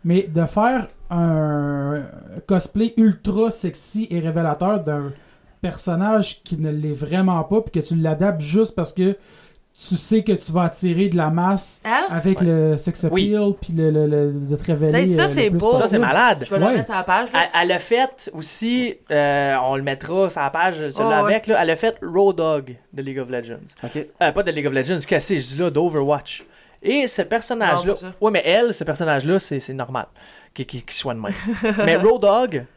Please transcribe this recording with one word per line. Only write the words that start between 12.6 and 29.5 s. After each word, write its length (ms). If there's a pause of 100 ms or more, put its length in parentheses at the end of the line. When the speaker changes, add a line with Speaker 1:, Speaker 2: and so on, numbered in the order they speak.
Speaker 1:
sex 320
Speaker 3:
Oui. 260
Speaker 1:
appeal, 240
puis 140
le, 160
le, 160
le, 280
de 220
te 100
révéler, 420
Speaker 2:
T'sais, 80
ça, 80
Speaker 1:
euh, 60
le 40
Speaker 2:
c'est 160
Speaker 1:
plus 80
Speaker 2:
beau. 80
Speaker 1:
possible. 180
Speaker 3:
Ça, 60
c'est 80
malade. 480
Speaker 2:
Je 80
vais 60
la 80
Speaker 1:
Ouais. 60
Speaker 2:
mettre 120
sur 80
la 100
page, 300
là. 80
Speaker 3:
Elle, 80 (140)
elle 80
a 80
fait 560
aussi, 600 (140)
euh, 540
on 120
le 60
mettra 480
sur 120
la 100
page, 240
celui-là 240
Speaker 2:
Oh, 260
ouais. 80
Speaker 3:
avec, 140
là, 120
elle 120
a 40
fait 280
Road 320
Dogg 400 (180)
de 80
League 160
of 140
Legends. 240 (280)
Speaker 4:
Ok. 220 (160)
Speaker 3:
Euh, 100
pas 120
de 80
League 160
of 60
Legends, 340
qu'est-ce 260
que 60
je 80
dis 100
là, 140
d'Overwatch. 720 (400)
Et 240
ce 160
personnage-là, 680
Speaker 2:
Non, 60
pas 0
ça. 220
Speaker 3:
ouais, 100
mais 140
elle, 300
ce 80
personnage-là, 560
c'est, 200